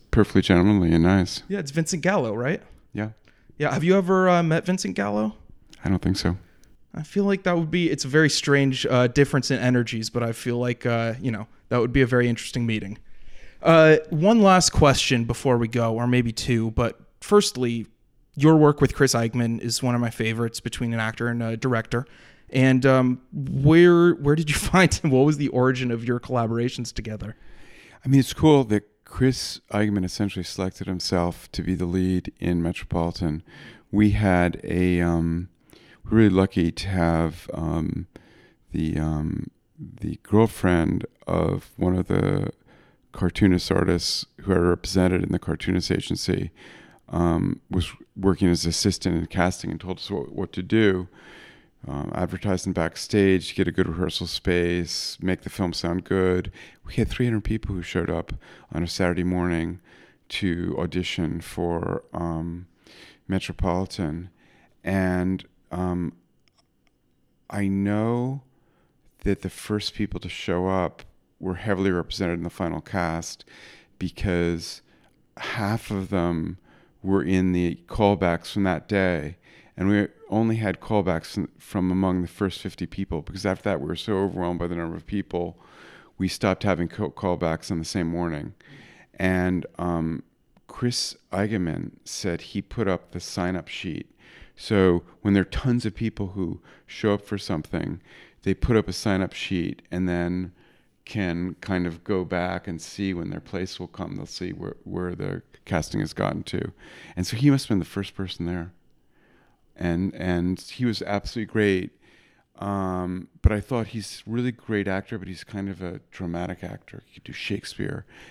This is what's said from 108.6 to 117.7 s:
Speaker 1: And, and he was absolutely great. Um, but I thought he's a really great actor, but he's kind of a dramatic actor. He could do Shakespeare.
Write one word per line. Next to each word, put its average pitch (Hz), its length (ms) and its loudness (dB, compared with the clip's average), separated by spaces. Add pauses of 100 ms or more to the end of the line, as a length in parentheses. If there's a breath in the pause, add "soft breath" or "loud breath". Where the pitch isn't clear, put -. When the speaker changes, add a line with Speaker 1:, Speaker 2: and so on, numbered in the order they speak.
Speaker 1:
And, 87 400 -2
and 90 460 -2
he - 240 -8
was 113 180 -2
absolutely 101 480 -6
great. 98 400 2 (680 soft breath)
Um, 92 680 -4 (120)
but - 100 6
I 104 100 0
thought 113 280 -4
he's - 380 -12
a 110 40 -10
really 120 220 -4
great 104 340 -4
actor, 98 320 -6
but 90 80 -14
he's 92 160 -12
kind 98 280 -8
of 92 100 -10
a 92 200 -10 (100)
dramatic 90 520 -6
actor. - 440 -14
He - 80 -20
could - 100 -20
do - 80 -14
Shakespeare. - 720 -8 (260 loud breath)